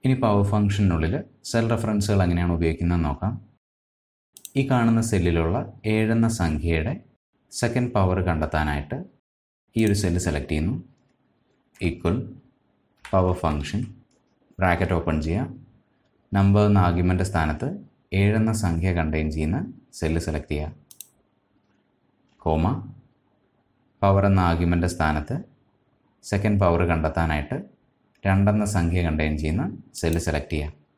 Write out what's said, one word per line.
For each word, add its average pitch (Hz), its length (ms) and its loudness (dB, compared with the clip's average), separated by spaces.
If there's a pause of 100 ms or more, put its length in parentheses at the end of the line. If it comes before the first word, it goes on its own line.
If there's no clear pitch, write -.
ഇനി 131 180 4
പവർ 101 300 2
ഫംഗ്ഷനുള്ളിൽ 98 600 2 (360)
സെൽ 113 220 0
റെഫറൻസുകൾ 104 520 0
എങ്ങനെയാണ് 87 320 2
ഉപയോഗിക്കുന്നതെന്ന് 85 520 0
നോക്കാം. 95 240 -4 (1300)
ഈ 135 120 0
കാണുന്ന 117 400 2
സെല്ലിലുള്ള 85 460 2 (380)
ഏഴെന്ന 113 340 2 (120)
സംഖ്യയുടെ 82 540 0 (680)
സെക്കൻഡ് 120 360 -2
പവർ 92 220 2 (100)
കണ്ടെത്താനായിട്ട് 76 680 -2 (800)
ഈ 113 100 2
ഒരു 101 140 2
സെല്ല് 90 240 0
സെലക്ട് 73 260 -4
ചെയ്യുന്നു. 80 220 -2 (1120)
ഈക്വൽ 110 280 -2 (960)
പവർ 92 320 2
ഫംഗ്ഷൻ, 76 380 -2 (760)
ബ്രാക്കറ്റ് 90 420 0
ഓപ്പൺ 78 260 -2
ചെയ്യുക. 98 240 -2 (880)
നമ്പർ 101 320 6
എന്ന 98 160 6
ആർഗ്യുമെന്റ് 90 460 2
സ്ഥാനത്ത് 82 380 -2 (520)
ഏഴെന്ന 110 320 2 (100)
സംഖ്യ 87 360 0
കണ്ടെയ്ൻ 78 360 -2
ചെയ്യുന്ന 78 240 -2 (400)
സെല്ല് 80 280 0
സെലക്ട് 76 260 -6
ചെയ്യുക, 76 200 -6 (1700)
കോമ, 82 320 0 (1300)
പവർ 98 260 4
എന്ന 98 200 4
ആർഗ്യുമെന്റ് 87 440 2
സ്ഥാനത്ത് 76 420 -2 (960)
സെക്കൻഡ് 101 320 0
പവർ 85 180 2 (100)
കണ്ടെത്താനായിട്ട് 80 680 -2 (680)
രണ്ടെന്ന 101 380 4 (100)
സംഖ്യ 85 320 0
കണ്ടെയ്ൻ 78 340 0
ചെയ്യുന്ന 80 240 -2 (360)
സെല്ല് 82 260 0
സെലക്ട് 76 280 -4
ചെയ്യുക. 76 200 -4 (240)